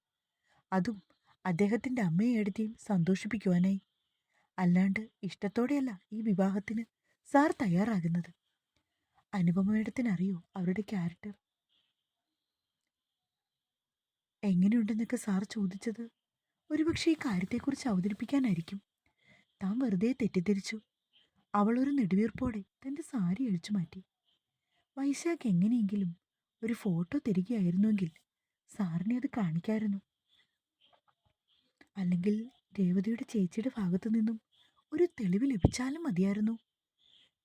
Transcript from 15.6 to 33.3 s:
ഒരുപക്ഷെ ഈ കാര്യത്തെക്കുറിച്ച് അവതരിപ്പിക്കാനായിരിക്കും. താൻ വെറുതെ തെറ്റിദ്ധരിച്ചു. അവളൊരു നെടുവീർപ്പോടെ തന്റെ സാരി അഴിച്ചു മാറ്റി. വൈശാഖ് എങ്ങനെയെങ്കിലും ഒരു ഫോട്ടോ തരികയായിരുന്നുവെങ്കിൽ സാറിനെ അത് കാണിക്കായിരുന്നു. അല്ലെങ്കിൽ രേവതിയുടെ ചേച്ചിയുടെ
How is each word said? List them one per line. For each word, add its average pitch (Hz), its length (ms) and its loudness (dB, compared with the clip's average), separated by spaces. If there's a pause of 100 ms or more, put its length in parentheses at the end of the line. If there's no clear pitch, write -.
ഒരുപക്ഷെ 311 400 0
ഈ 311 40 4
കാര്യത്തെക്കുറിച്ച് 240 760 -2
അവതരിപ്പിക്കാനായിരിക്കും. 202 920 0 (800)
താൻ 196 180 -2
വെറുതെ 220 340 2
തെറ്റിദ്ധരിച്ചു. 196 640 -2 (800)
അവളൊരു 233 360 2
നെടുവീർപ്പോടെ 220 720 0
തന്റെ 277 420 -12
സാരി 202 420 -2
അഴിച്ചു 202 280 -4
മാറ്റി. 190 320 -4 (920)
വൈശാഖ് 277 500 -2
എങ്ങനെയെങ്കിലും 196 680 2 (460)
ഒരു 226 100 -2
ഫോട്ടോ 180 460 -2
തരികയായിരുന്നുവെങ്കിൽ 196 920 0 (580)
സാറിനെ 185 480 -2
അത് 285 200 -4
കാണിക്കായിരുന്നു. 202 640 -2 (2000)
അല്ലെങ്കിൽ 202 540 0 (280)
രേവതിയുടെ 196 440 0
ചേച്ചിയുടെ 220 560 -2